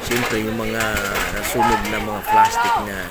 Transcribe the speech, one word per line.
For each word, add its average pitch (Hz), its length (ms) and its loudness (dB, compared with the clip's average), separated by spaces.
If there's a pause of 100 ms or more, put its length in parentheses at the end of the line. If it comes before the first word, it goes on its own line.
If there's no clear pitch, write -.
siyempre 120 400 -2
yung 110 160 -2
mga 110 240 -2 (560)
nasunog 107 480 2
na 107 160 -2
mga 104 240 -4
plastic 906 460 4 (100)
na 101 140 -4 (140)